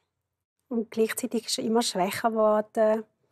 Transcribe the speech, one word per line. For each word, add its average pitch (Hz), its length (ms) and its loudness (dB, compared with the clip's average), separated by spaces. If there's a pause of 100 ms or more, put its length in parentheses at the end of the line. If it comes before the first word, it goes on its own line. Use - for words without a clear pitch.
(680)
Und 226 220 -4
gleichzeitig 220 560 -2
ist - 120 -4
er - 60 -6
immer 233 180 2
schwächer 196 480 -2
geworden. 214 720 2 (280)